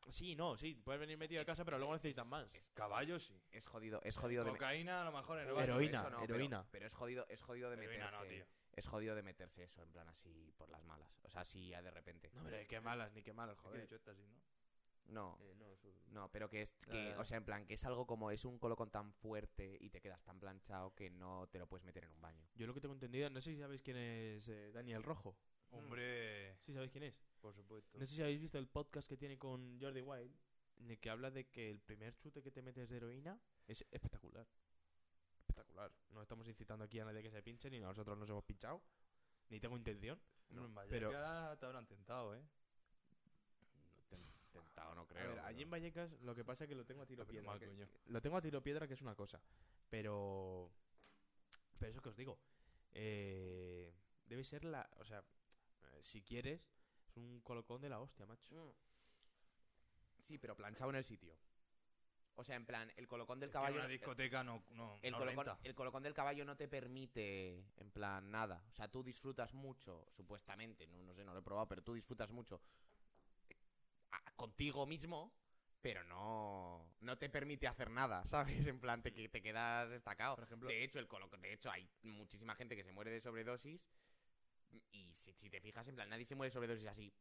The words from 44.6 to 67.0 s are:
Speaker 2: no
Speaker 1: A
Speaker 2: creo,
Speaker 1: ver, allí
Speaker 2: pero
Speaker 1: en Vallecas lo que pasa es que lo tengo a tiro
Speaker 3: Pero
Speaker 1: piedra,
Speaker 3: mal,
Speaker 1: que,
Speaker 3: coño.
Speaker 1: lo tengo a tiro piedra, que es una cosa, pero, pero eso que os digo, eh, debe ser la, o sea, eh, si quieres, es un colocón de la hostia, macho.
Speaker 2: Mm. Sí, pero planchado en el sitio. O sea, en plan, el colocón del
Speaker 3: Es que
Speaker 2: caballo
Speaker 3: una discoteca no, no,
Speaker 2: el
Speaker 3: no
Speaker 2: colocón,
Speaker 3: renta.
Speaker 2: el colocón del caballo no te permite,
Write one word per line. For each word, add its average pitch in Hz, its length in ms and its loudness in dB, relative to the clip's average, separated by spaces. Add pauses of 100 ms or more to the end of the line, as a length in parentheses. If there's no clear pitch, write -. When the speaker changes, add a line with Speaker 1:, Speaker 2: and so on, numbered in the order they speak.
Speaker 2:
no 85 60 -6
Speaker 1:
A 82 60 -8
Speaker 2:
creo, 85 220 -2
Speaker 1:
ver, - 100 -2
allí 113 180 -4
Speaker 2:
pero 139 80 0
Speaker 1:
en 165 60 -6
Vallecas 170 400 -2 (100)
lo 123 140 -2
que 120 100 -2
pasa 127 180 -2
es 147 60 -4
que 143 60 -2
lo 120 100 -4
tengo 135 160 -8
a 135 40 -6
tiro 123 200 -6
Speaker 3:
Pero 107 60 -8
Speaker 1:
piedra, 104 200 -4
Speaker 3:
mal, 104 80 -2
Speaker 1:
que, 110 80 -6
Speaker 3:
coño. 101 200 -6 (180)
Speaker 1:
lo 117 160 2
tengo 160 160 6
a 180 40 6
tiro 147 220 2
piedra, 147 240 2
que 135 60 -2
es 127 80 -6
una 113 140 -2
cosa, 101 260 -4 (480)
pero, 98 840 2 (1080)
pero 110 140 2
eso 127 100 -4
que 127 80 -6
os 107 80 -8
digo, 127 220 -4 (540)
eh, 92 1000 0 (320)
debe 127 180 -2
ser 147 200 -6
la, 151 340 -2
o - 80 -10
sea, 107 140 -6
eh, - 840 -18
si - 200 -6
quieres, 123 400 -2 (480)
es - 80 -10
un 120 240 -8
colocón 120 400 -4
de 143 80 -4
la 113 100 0
hostia, 127 260 -8
macho. 117 300 -14
Speaker 2:
Mm. 160 180 -12 (1500)
Sí, 151 140 -6
pero - 200 -4
planchado 113 320 0
en 135 80 4
el 131 80 4
sitio. 85 320 -10 (1000)
O 123 80 -6
sea, 131 120 -2
en 120 100 -2
plan, 113 320 0
el 120 100 -6
colocón 120 320 -2
del 143 100 0
Speaker 3:
Es - 20 -8
que 147 60 4
Speaker 2:
caballo 139 200 8
Speaker 3:
una 131 100 4
discoteca 131 560 4
no, 117 280 0
no, 113 300 -6
Speaker 2:
el 123 100 4
Speaker 3:
no 113 60 2
Speaker 2:
colocón, 131 300 4
Speaker 3:
renta. 98 160 0
Speaker 2:
el 131 100 -2
colocón 131 300 0
del 147 100 2
caballo 143 320 4
no 143 100 -2
te 143 120 -2
permite, 110 1000 0 (120)